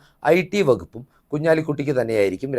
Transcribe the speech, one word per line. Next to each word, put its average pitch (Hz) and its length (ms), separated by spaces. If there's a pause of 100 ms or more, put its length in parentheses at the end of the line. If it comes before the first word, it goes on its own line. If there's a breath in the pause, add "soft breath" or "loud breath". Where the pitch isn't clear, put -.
(340 soft breath)
ഐ 180 40 (140)
ടി 202 180
വകുപ്പും 113 340 (280)
കുഞ്ഞാലിക്കുട്ടിക്ക് 151 680
തന്നെയായിരിക്കും 110 580